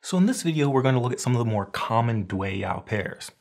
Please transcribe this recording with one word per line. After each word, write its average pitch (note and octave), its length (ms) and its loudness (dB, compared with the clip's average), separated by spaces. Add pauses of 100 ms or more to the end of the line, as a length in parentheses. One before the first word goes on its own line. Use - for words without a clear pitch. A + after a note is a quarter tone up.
So - 140 -2
in F3+ 100 6
this B3+ 160 0
video, D#3 260 2
we're C3 140 4
gonna C3 180 4
look A#2+ 120 -2
at - 80 -8
some B2 120 0
of A#2+ 60 2
the A2+ 100 0
more G#2 160 0
common A2+ 600 0
dui G2 340 -4
yao F#2 220 -6
pairs. - 600 -6